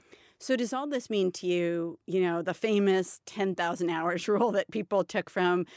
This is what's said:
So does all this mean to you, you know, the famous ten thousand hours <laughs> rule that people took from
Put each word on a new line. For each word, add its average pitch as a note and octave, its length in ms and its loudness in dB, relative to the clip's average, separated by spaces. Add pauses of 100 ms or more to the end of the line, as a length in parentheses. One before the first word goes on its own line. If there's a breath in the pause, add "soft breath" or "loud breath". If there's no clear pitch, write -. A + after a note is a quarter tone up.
(380 soft breath)
So - 160 -2
does A#3+ 200 -2
all C4+ 120 -4
this C#4 220 -6
mean F#3+ 240 2
to - 140 -8
you, E3+ 600 -2
you F#3 140 0
know, E3+ 220 0
the F3 120 -4
famous G3 680 2
ten F#3+ 300 -2
thousand E3+ 340 -2
hours E3+ 400 -2
<laughs> - 0 -
rule G#3 240 4
that G3 180 0
people G3+ 320 0
took F3+ 280 -4
from F3+ 340 2 (120)